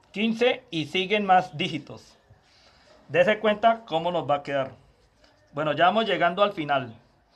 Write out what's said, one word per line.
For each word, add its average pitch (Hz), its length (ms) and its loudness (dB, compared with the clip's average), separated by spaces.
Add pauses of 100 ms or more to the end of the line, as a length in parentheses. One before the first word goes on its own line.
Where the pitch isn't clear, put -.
(100)
quince 226 600 0
y 156 160 -4
siguen 185 380 -2
más 185 320 2
dígitos. 143 640 -8 (880)
Dese 180 300 2
cuenta 220 480 0
cómo 165 240 -2
nos 165 180 -2
va 143 80 2
a 139 60 -4
quedar. 135 300 -4 (800)
Bueno, 147 200 -2
ya 156 140 2
vamos 214 200 2
llegando 180 360 0
al 202 100 2
final. 139 420 -4 (420)